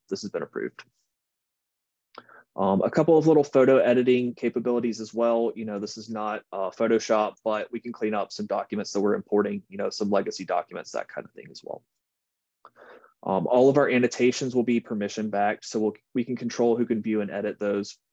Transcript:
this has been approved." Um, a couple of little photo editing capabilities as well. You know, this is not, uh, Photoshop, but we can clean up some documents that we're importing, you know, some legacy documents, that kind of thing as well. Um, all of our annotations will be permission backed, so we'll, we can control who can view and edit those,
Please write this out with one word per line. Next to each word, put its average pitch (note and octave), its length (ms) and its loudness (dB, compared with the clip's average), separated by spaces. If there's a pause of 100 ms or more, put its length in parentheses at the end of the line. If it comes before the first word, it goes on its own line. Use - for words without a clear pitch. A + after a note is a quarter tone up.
this G2 140 -6
has G#2 80 -10
been D#2+ 120 -6
approved." - 400 -8 (1700)
Um, F#2+ 260 2
a - 80 2
couple D#3+ 260 4
of D3+ 100 4
little D3+ 180 6
photo C3+ 340 6
editing B2 560 4
capabilities A#2+ 640 -2
as G#2+ 140 -12
well. A#2 400 2
You A2 100 -10
know, G#2 140 -8
this G#2 180 -8
is A2 140 -14
not, G#2+ 320 -6 (100)
uh, F#2+ 180 -4
Photoshop, A2 760 2
but G#2+ 260 -2
we A#2 100 -8
can A#2+ 120 -12
clean G#2+ 200 -4
up G2+ 200 -4
some G#2+ 140 -8
documents G2+ 460 -4
that G2+ 80 -2
we're G#2 140 2
importing, G2+ 540 -2
you G2 100 -14
know, F#2+ 100 -4
some G#2 220 -4
legacy G2 340 -2
documents, F2 480 -6
that - 160 -8
kind - 160 -12
of - 80 -20
thing - 180 -20
as - 120 -20
well. - 200 -14 (1400)
Um, F#2+ 240 -2
all B2 220 6
of C#3 80 4
our C#3+ 120 4
annotations B2 640 0
will B2 100 2
be A#2 160 2
permission G#2+ 500 -6
backed, G#2 340 -2
so - 140 -6
we'll, G#2+ 160 0 (180)
we B2 120 0
can B2 120 -6
control A#2 400 0
who A#2+ 100 0
can A2+ 160 -2
view G#2+ 180 0
and G2+ 100 -4
edit G#2 280 -6
those, G2+ 380 -2 (160)